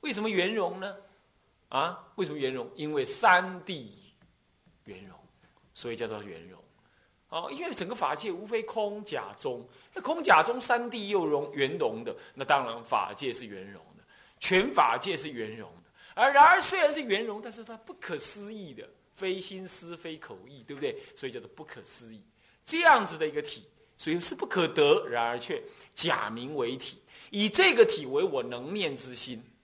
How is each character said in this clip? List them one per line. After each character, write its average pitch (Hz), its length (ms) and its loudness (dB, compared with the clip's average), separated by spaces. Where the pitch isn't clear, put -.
为 285 100 -4
什 208 100 -4
么 220 60 0
圆 190 260 2
融 180 240 -2
呢？ 190 160 -8
啊， 160 360 -2
为 190 100 0
什 147 40 -8
么 151 80 -8
圆 131 140 0
融？ 127 220 -6
因 151 180 -6
为 143 100 0
三 180 400 6
谛 143 220 -10
圆 95 220 -18
融， 87 120 -20
所 - 180 -10
以 113 60 -6
叫 113 100 -4
做 107 160 -8
圆 85 280 -16
融。 90 120 -20
哦， - 220 -6
因 294 120 -8
为 339 80 -6
整 190 140 -6
个 220 80 -6
法 151 200 -2
界 214 160 -8
无 180 140 -8
非 220 200 -2
空 208 400 -4
假 107 340 -8
中， 123 260 -6
那 370 80 -8
空 330 180 -2
假 170 220 8
中 240 180 0
三 240 300 0
谛 214 160 -6
又 196 180 2
融， 147 300 0
圆 139 240 0
融 113 240 -2
的， 117 120 -8
那 135 100 -6
当 139 220 4
然 113 180 -8
法 104 300 0
界 127 180 -4
是 117 140 -8
圆 98 240 -12
融 98 100 -18
的， - 60 -20
全 190 340 4
法 120 240 6
界 180 180 -2
是 151 140 -6
圆 113 260 -8
融 101 200 -14
的。 - 140 -20
而， 262 180 4
然 285 120 12
而 359 160 10
虽 - 160 -2
然 302 160 4
是 302 80 -2
圆 226 240 0
融， 214 160 -8
但 226 120 -12
是 226 100 -16
它 220 140 -16
不 - 180 -20
可 170 240 -8
思 202 340 -10
议 185 220 -14
的， 107 140 -16
非 190 240 -4
心 185 300 -10
思 170 280 -14
非 160 220 -12
口 117 180 -16
意， 135 180 -20
对 143 80 -12
不 135 60 -12
对？ 139 200 -4
所 135 140 -10
以 - 20 -6
叫 120 80 -10
做 110 160 -14
不 156 80 -16
可 139 220 -16
思 117 280 -18
议。 107 80 -18
这 330 160 -4
样 277 260 8
子 160 100 -8
的 156 120 0
一 - 20 -2
个 147 100 -4
体， - 220 -10
所 - 160 -4
以 175 80 0
是 - 140 -4
不 - 100 -6
可 180 220 0
得， 147 400 4
然 120 180 0
而 120 140 -2
却 127 240 -8
假 127 340 -2
名 123 280 -8
为 127 200 -2
体， - 220 -12
以 208 180 0
这 370 280 4
个 226 80 10
体 151 220 0
为 139 180 2
我 139 180 0
能 123 320 -8
念 165 220 -4
之 127 180 -14
心。 117 260 -8